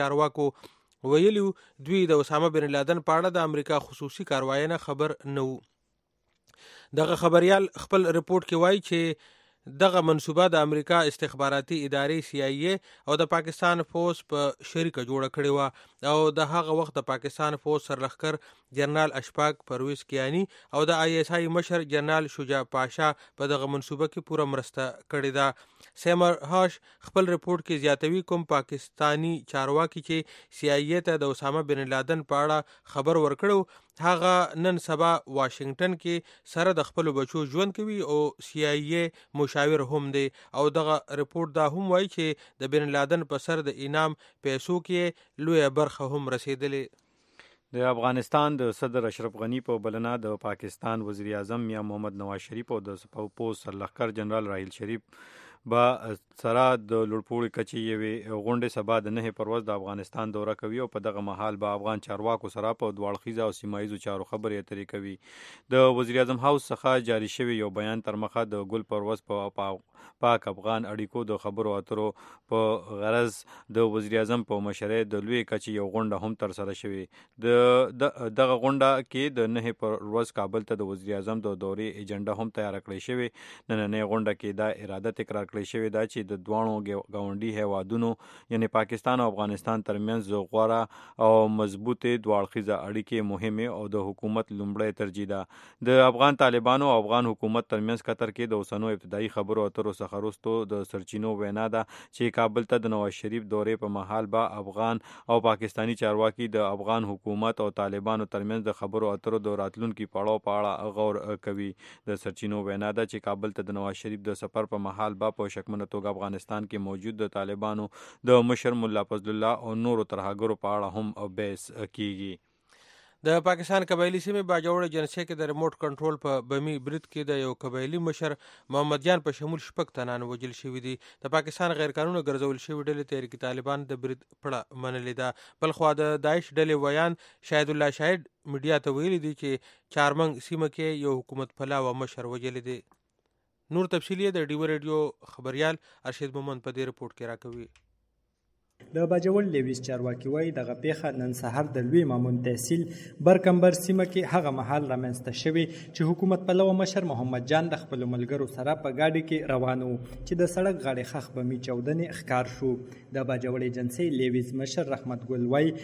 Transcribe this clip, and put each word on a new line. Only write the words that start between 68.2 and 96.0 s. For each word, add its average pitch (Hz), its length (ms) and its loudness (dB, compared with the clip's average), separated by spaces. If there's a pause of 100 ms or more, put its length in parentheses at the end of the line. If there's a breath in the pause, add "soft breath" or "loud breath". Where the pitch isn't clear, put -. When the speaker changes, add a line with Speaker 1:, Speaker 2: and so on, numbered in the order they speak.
Speaker 2:
مخه 117 300 -2
د 101 180 -4
ګل 110 220 -4
پر 104 140 -2
ورځ 110 120 -2 (120)
په، 101 260 -4
په 98 200 -4 (440 loud breath)
پاک 120 280 4
افغان 110 400 -2
اړیکو 107 300 -6 (100)
د 104 120 0
خبرو 104 360 -4
اترو 107 280 -4 (460 loud breath)
په 113 80 2 (400)
غرض 113 340 0 (420 loud breath)
د 113 160 6
وزیر 107 280 -2
اعظم 110 300 0
په 101 160 0
مشرۍ 107 460 -2
د 104 140 -2
لوی 117 240 0
کچې 107 280 -4
یو 101 160 -2
غونډه 107 280 0
هم 110 200 -6
ترسره 98 380 -6
شوې. 98 240 -8 (400 soft breath)
د، - 20 0 (540)
د، 131 380 0
دغه 127 240 6
غونډه 135 480 4
کې 135 280 -2
د 113 160 2
نهې 117 180 -2 (100)
پر 107 100 0 (220)
ورځ 113 240 0
کابل 101 320 -2
ته 107 100 -2
د 98 100 -4
وزیر 98 280 -6
اعظم 107 260 -4
د 101 180 -2
دورې 98 260 -4 (120)
ایجنډا 101 400 -6
هم 110 80 -4 (100)
تیاره 101 280 -4
کړې 95 200 -8
شوې. 123 220 -4 (400 loud breath)
نننۍ 107 420 0
غونډه 107 300 0
کې 104 100 -4 (120)
دا 107 60 0 (180)
اراده 95 340 -6
تکرار 104 320 -6
کړې 104 200 -6
شوې 110 240 -2
ده 107 60 2 (100)
چې 117 80 -6 (100)
د 95 180 -6
دواړو 110 260 0 (140)
ګاو-، 101 260 -6
ګاونډي 101 360 -4 (100)
هیوادونو، 104 500 0 (440 loud breath)
یعنی 113 240 2
پاکستان 120 480 2
او - 60 4
افغانستان 104 580 -2
ترمنځ 107 320 -2 (320)
غوره 113 280 4 (440 loud breath)
او 110 40 10 (300)
مضبوطې 110 640 0
دوه 107 160 4
اړخیزه 101 340 -2 (140)
اړیکې 107 420 -2
مهمې 107 460 -2
او 107 80 -8 (100)
د 98 160 -2
حکومت 107 480 -4
لومړی 101 440 -2
ترجیح 98 320 -4
ده. 95 60 -4 (500 loud breath)
د 131 180 10